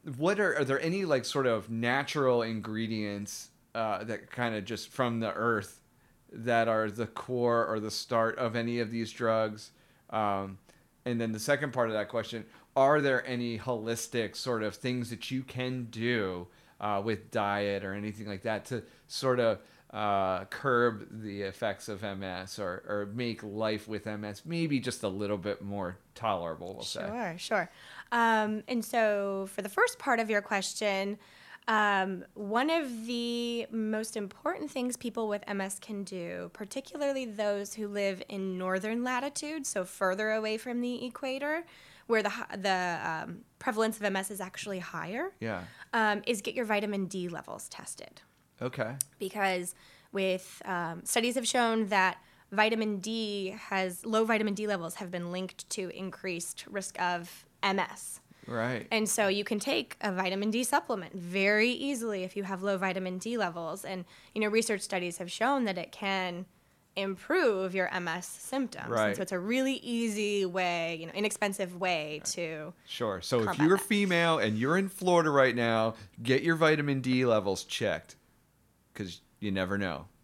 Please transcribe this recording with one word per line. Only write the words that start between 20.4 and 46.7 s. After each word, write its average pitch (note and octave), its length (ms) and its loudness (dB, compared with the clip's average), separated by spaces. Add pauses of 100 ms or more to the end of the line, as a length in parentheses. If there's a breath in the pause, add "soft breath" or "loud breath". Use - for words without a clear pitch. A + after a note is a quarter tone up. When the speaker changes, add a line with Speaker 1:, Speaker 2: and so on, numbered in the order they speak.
Speaker 1:
curb A#2+ 640 2 (140)
the G2+ 220 -6
effects G2 440 -4
of G#2 160 -6
M G2 180 -4
S F#2 380 -8
or, F#2 260 -4
or G#2 280 -2
make A#2+ 300 -4
life G#2+ 440 -2
with G#2+ 200 -6
M G#2 180 -6
S G#2 200 -8
maybe D#3+ 360 2
just - 220 -4
a G#2+ 40 0
little G2+ 300 0
bit G2 240 -4
more G2 360 -4 (180)
tolerable, F2 580 -2
we'll - 100 -10
say? - 240 -6
Speaker 2:
Sure, G#3 300 -4
sure. F3+ 340 0 (400 loud breath)
Um, A3 560 4
and A#3 160 0
so G3+ 680 2
for - 80 -4
the G3+ 80 -6
first A#4 280 2
part B3 220 2
of A3 100 0
your G#3 120 4
question, G3+ 760 0 (520 loud breath)
um, G3 640 4
one A3 360 2
of C4 360 0
the A#3+ 680 -2
most A3 460 -2
important C#4+ 520 -4
things B3 280 -2
people A3+ 320 -2
with G3+ 180 -2
M G3+ 140 -2
S G3 180 -4
can G3+ 240 -6
do, F3+ 480 -8
particularly C4+ 760 -4
those G3+ 500 -2
who G#3+ 120 -6
live G3+ 400 -2
in F#3+ 300 -4
northern F#3+ 460 0
latitudes, C#4 680 -4
so F#3 160 -2
further G3 460 0
away A3 260 0
from A#3+ 240 -4
the B3 240 -2
equator, C#4 580 -2 (440 loud breath)
where A3 140 4
the G3+ 80 2
hi-, A3+ 280 -6
the, F3+ 420 2 (100)
um, E3 320 -6 (180)
prevalence A3 380 2
of G#3 60 -6
M G3 140 2
S G3 120 -2
is G3 120 -8
actually F#3+ 380 -6
higher, F#3 600 -6
Speaker 1:
Yeah. A2+ 240 -4 (300 loud breath)
Speaker 2:
um, G#3+ 340 4
is A3 140 0
get A3 120 -4
your A#3+ 120 -2
vitamin G#3 400 0